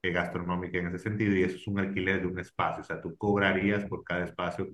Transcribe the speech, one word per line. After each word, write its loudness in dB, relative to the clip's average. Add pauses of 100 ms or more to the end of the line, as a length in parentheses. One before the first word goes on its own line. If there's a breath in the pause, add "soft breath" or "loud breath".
eh, -2
gastronómica -2
en -2
ese -4
sentido, 2
y 6
eso 0
es -10
un 0
alquiler 0
de -2
un -4
espacio. -2
O -14
sea, -6
tú -8
cobrarías 4
por -6
cada -2
espacio -4